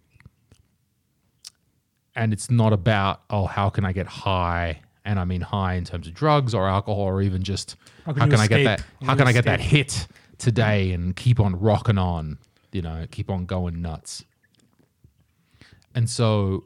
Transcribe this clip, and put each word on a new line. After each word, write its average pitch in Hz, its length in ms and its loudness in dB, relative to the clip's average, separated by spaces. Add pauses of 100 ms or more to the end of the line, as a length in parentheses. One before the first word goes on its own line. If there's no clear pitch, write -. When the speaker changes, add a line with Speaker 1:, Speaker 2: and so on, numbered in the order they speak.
(2250)
Speaker 1:
And 113 180 0
it's - 160 -6
not 117 240 4
about, 98 560 0
"Oh, 101 180 0
how 98 240 0
can 104 140 -2
I 92 60 0
get 90 160 -4
high?" 85 760 -2 (220)
And 101 140 0
I 90 60 0
mean 90 160 -2
high 92 340 -2
in 90 100 -4
terms 85 220 -10
of 82 80 -14
drugs 139 400 2
or 95 140 2
alcohol 101 320 0
or 95 220 0
even 92 200 0
just, 95 320 -6 (300)
Speaker 2:
How 165 80 -6
can 135 80 -2
Speaker 1:
"How - 60 4
Speaker 2:
you - 40 4
Speaker 1:
can 120 100 6
I 107 60 4
get 113 140 4
Speaker 2:
escape? 139 60 4
Speaker 1:
that, 107 140 2 (200)
Speaker 2:
How 135 60 -8
Speaker 1:
how 131 60 2
Speaker 2:
can 123 60 2
Speaker 1:
can 139 80 6
Speaker 2:
you 127 40 6
Speaker 1:
I - 20 4
get 120 140 4
that 95 140 0
Speaker 2:
escape? - 100 -2
Speaker 1:
hit - 360 0 (300)
today 107 560 0
and 87 240 -2
keep 120 240 2
on 95 180 2
rocking 101 400 2
on, 82 400 -4 (340)
you 95 100 -4
know, 80 280 -8
keep - 200 -8
on 90 160 -4
going 87 360 -4
nuts?" - 420 -10 (1700)
And 117 140 0
so 104 560 0